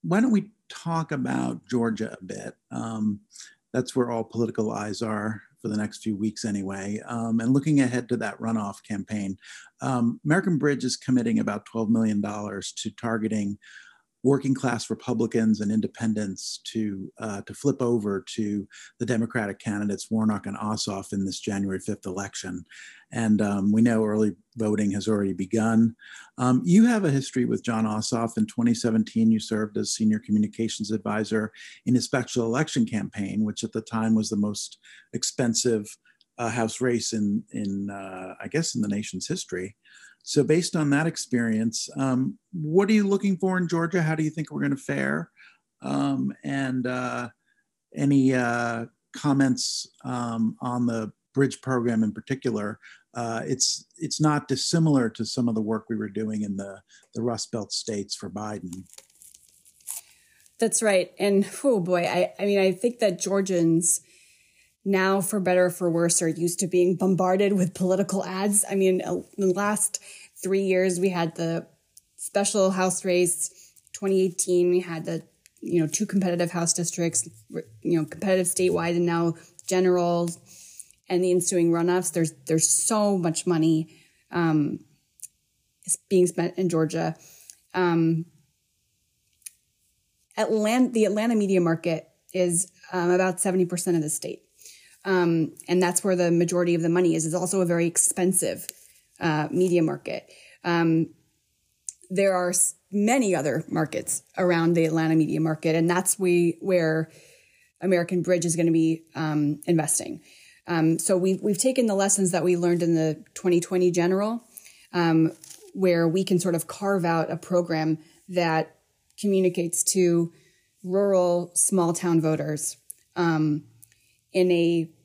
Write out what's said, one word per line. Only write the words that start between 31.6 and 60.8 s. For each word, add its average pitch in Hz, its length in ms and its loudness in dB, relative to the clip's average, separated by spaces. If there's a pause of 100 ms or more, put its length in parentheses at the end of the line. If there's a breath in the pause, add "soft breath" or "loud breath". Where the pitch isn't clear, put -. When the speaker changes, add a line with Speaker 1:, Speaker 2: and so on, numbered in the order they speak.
Speaker 1:
in 123 100 2
his 117 120 2
special 120 400 -2
election 127 380 0
campaign, 101 600 -4
which 104 180 -6
at 113 80 -6
the 107 100 -6
time 110 360 0
was 107 120 0
the 110 80 -2
most 104 420 -4 (340 loud breath)
expensive, 117 760 0 (500 soft breath)
uh, 117 140 -4
House 110 300 -4
race 120 320 0
in, 107 400 0
in, 98 380 -6
uh, 95 520 -12
I 107 60 -10
guess, 165 260 -4
in 120 60 -4
the 104 80 -2
nation's 101 400 -6
history. 92 480 -8 (520 loud breath)
So 143 140 2
based 160 320 2
on 151 160 0
that 147 160 2
experience, 113 880 -2
um, 135 400 0 (160)
what 175 380 2
are - 20 6
you 208 140 4
looking 196 300 2
for 185 220 0
in 180 100 -2
Georgia? 170 340 0
How 156 140 0
do 156 80 -2
you 151 60 0
think 156 200 -8
we're 147 120 -4
gonna 143 140 0
fare? 143 540 -4 (520 soft breath)
Um, 135 500 -2 (100)
and, 135 420 -4
uh, 123 440 -6 (640)
any, 139 400 2
uh, 120 520 -2 (280)
comments, 135 720 0 (180)
um, 117 560 -4
on 120 260 -2
the 113 260 -4 (200)
Bridge 135 280 0
program 120 420 0
in 107 100 0
particular? 107 680 -4 (340 loud breath)
Uh, 117 320 -6
it's, - 400 -2 (120)
it's - 220 -6
not 151 280 2
dissimilar 143 640 2
to - 140 -6
some 120 240 -2
of 113 60 0
the 110 80 -2
work 107 260 -4
we 120 80 -4
were 107 120 -6
doing 107 340 -6
in 101 140 -4
the, 98 240 -10 (340 soft breath)
the 123 80 -6
Rust 117 300 -6
Belt 107 200 -8
states 101 440 -6
for 101 120 -12
Biden. 95 580 -10 (1700 loud breath)
Speaker 2:
That's 220 240 0